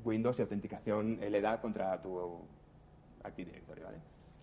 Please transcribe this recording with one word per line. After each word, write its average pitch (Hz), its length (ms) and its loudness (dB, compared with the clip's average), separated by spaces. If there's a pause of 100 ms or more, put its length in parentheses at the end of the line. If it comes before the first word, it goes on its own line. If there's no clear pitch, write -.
Windows 113 360 4
y - 20 4
autenticación 107 800 0
L 101 180 4
D 101 60 4
A 113 140 4
contra 95 420 0
tu 87 380 -4 (840)
Active 92 300 -8
Directory, 73 300 -14
¿vale? 101 160 -12 (440)